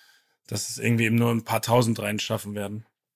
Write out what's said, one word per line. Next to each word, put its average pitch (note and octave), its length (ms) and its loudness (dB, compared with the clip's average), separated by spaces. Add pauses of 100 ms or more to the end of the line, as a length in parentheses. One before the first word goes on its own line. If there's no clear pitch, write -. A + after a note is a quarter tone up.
(480)
dass G#2 220 -6
es A2+ 80 -10
irgendwie A#2 260 2
eben A2+ 120 4
nur A#2 140 4
ein A2+ 140 0
paar G#2+ 180 -2
Tausend A2+ 380 2
reinschaffen G#2 540 -4
werden. G#2 300 -8 (320)